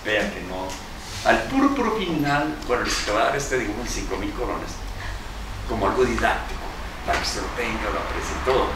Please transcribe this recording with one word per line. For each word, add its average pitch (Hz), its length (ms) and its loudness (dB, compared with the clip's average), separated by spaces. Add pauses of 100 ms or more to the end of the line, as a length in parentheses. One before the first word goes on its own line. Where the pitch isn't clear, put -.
vea 104 260 2
que 90 120 -6
no, 87 260 -6 (560)
al - 200 6
puro, 277 300 4
puro 226 220 2
final, 151 580 2 (120)
bueno, 123 180 2
les 110 100 0 (100)
te 104 60 0
voy 110 120 4
a - 20 6
dar 127 120 2
este 135 220 0
dibujo 104 220 -2
en 117 80 -4
cinco - 280 -2
mil 101 160 -2
colones, 104 400 -4 (960)
como 104 180 0
algo 127 180 4
didáctico, 110 560 0 (460)
para - 120 2
que - 60 0
se - 160 -2
lo - 60 -4 (100)
tenga, 113 360 -2
lo - 60 -2
aprecie - 440 -4
y - 20 -4
todo. 131 320 4